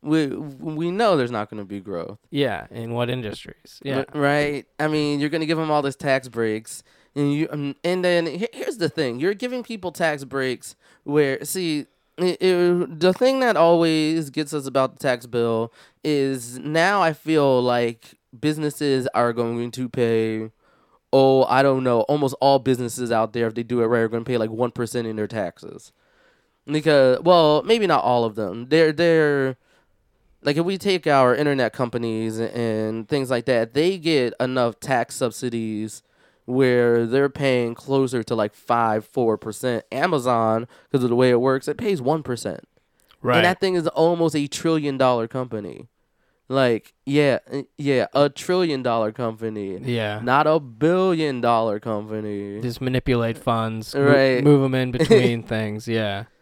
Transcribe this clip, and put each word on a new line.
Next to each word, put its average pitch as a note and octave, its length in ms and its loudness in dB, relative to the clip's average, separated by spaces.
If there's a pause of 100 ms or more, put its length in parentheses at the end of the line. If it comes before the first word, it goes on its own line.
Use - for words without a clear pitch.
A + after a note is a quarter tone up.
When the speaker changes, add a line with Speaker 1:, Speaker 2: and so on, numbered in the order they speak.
Speaker 1:
We, D3+ 240 0
we D3+ 640 -6
know G3+ 240 2
there's A#2+ 160 0
not G#2+ 180 -6
gonna G#2+ 160 -12
be G2+ 140 -10
growth. F#2+ 380 -10 (140)
Speaker 2:
Yeah, A#2 400 -4
in A#2 220 -10
what A#2+ 160 -2
industries? - 720 -12
Yeah. C3+ 200 -4 (100)
Speaker 1:
R-, D3+ 80 -6
right? D3 440 0 (140)
I D3+ 80 0
mean, D3 320 0
you're D3 100 -2
gonna D#3+ 160 -4
give D#3 140 -2
'em D#3+ 120 -4
all D3 120 2
this C#3 120 -4
tax C3+ 320 -2
breaks, A2+ 560 -6 (320)
and C#3+ 180 0
you, D3+ 180 -2
um, C#3+ 320 -6
and F3+ 200 -2
then F3 220 2
he-, F3 260 -6
here's C#4 260 -8
the E3+ 120 0
thing. B2+ 300 -4
You're F3+ 160 -2
giving B3 280 -8
people F#3 280 -10
tax D3+ 320 -4
breaks C3 520 -6 (280)
where, C#3 420 0
see, D#3+ 400 -4 (320)
it, F3+ 240 -2
it, F3 580 2
the F#3 140 4
thing C4 280 2
that A#3 140 2
always D#3+ 760 4
gets D3+ 220 -6
us D3 140 -6
about C3 260 0
the - 60 -20
tax B2 280 -2
bill A#2 440 -2 (320)
is C3+ 560 -2
now E3 420 0
I E3 120 2
feel C#3+ 480 2
like A#2+ 540 -2 (220)
businesses D3 760 -2
are A#2 200 2
going A#2 380 -4
to B2+ 160 -8
pay, A2+ 640 -2 (640)
oh, C3+ 320 6
I B2+ 160 4
don't C3 220 2
know, A#2+ 180 2
almost C#3 400 0
all C#3 180 6
businesses B2 520 -2
out A2 220 0
there, A#2 140 -2
if A2 80 -6
they A#2+ 80 -4
do A#2+ 180 -2
it A#2 40 2
right, A#2 140 2
are A2+ 100 0
gonna A#2 160 -6
pay, B2 140 -2
like, A2 120 -2
one A#2 200 -2
percent A#2+ 360 -6
in A2 80 -8
their G#2+ 120 -4
taxes. - 640 -10 (720)
Because, C#3+ 560 4
well, E3 420 6
maybe G#3+ 240 2
not D3 160 2
all A#2+ 200 2
of A2 120 -4
them. A2 340 -8
They're, D#3 220 4
they're, D3 640 2 (880)
like, C#3+ 140 0
if E3+ 80 0
we F#3+ 120 -2
take F3+ 300 -2
our C3 280 4
internet C3+ 380 0
companies A2+ 680 -4
and A2 680 -4
things C3+ 240 -2
like A#2+ 140 -2
that, A#2 280 0
they F3 240 0
get D3 420 0
enough B2+ 400 0
tax B2+ 360 -2
subsidies A2+ 880 -6 (420)
where B2 600 4
they're C3+ 240 2
paying B2 440 0
closer C3+ 500 -2
to, A#2+ 120 -4
like, G#2+ 180 -2
five, A2+ 520 0
four A2+ 320 0
percent. A2+ 540 -6
Amazon, A#2+ 760 0 (240)
'cause C3 120 0
of B2 60 0
the A#2+ 60 0
way B2+ 160 4
it B2 100 4
works, C3 260 0
it - 100 -6
pays G3+ 240 -2
one D3 220 -2
percent. A2+ 380 -8 (600)
Speaker 2:
Right. B2 160 2
Speaker 1:
And - 80 4
that F3+ 140 0
thing F#3 160 0
is E3 140 0
almost E3 460 2
a C#3+ 120 -2
trillion D3 500 -2
dollar B2+ 300 2
company. A2+ 600 -10 (600)
Like, B2+ 440 2 (120)
yeah, C#3 340 2 (120)
uh, C#3 100 -6 (160)
yeah, C#3 360 0
a C#3+ 160 4
trillion D#3+ 540 -2
dollar A2+ 280 0
company. A2 680 -6
Speaker 2:
Yeah. A2 460 -4
Speaker 1:
Not C#3+ 240 2
a D#3+ 120 4
billion D#3 840 0
dollar A2+ 380 2
company. G#2 840 -8
Speaker 2:
Just A#2+ 200 -8
manipulate B2 560 0
funds, A2+ 580 -4
mo-, C#3 80 0
Speaker 1:
Right. C3+ 400 4
Speaker 2:
move C#3+ 200 6
'em C3 120 0
in B2+ 160 -2
Speaker 1:
<laughs> B2 60 -4 (340)
Speaker 2:
between A#2 120 -4
things. A2 440 -6
Yeah. G#2+ 380 -2 (160)